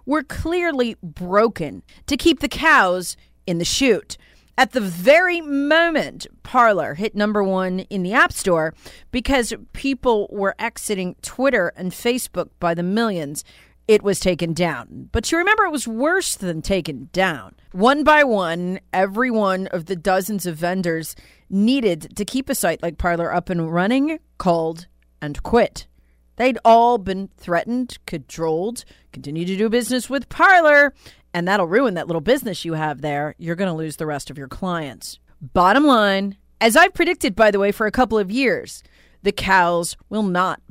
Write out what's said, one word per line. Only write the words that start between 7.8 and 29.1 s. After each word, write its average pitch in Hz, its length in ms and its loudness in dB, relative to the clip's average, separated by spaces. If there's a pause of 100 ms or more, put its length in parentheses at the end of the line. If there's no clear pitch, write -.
in 196 140 -6
the 180 80 -4
App 311 220 2
Store, 160 400 -2 (360)
because 247 440 0 (180)
people 247 580 -2
were 196 300 -4
exiting 190 600 -6
Twitter 247 560 0
and 180 160 -6
Facebook 240 560 -4 (100)
by 170 140 0
the 170 100 -4
millions, 185 640 -4 (420)
it 214 160 6
was 196 160 -2
taken 170 340 -2
down. 131 600 -6
But - 180 -4
you 330 60 0
remember, 415 260 2
it 349 80 -2
was 277 160 -6
worse 294 480 -2
than 165 260 -6
taken 156 520 -4
down. 160 420 -2 (160)
One 262 320 2
by 302 220 6
one, 180 560 -2 (120)
every 202 380 0
one 190 360 0
of 170 180 -6
the 190 100 -6
dozens 190 500 -2
of 165 120 -6
vendors 175 580 -4 (340)
needed 208 640 0
to 208 80 -4
keep 262 240 -6
a 277 80 -2
site 170 260 -2
like 170 160 -6
Parler 170 360 -2
up 175 160 -2
and 165 240 -4
running 269 460 0 (180)
called 165 500 -2 (340)
and 147 220 -8
quit. - 440 0 (500)
They'd 247 260 0
all 233 340 6
been 190 400 -6
threatened, 233 680 -4
cajoled, 165 800 -6 (260)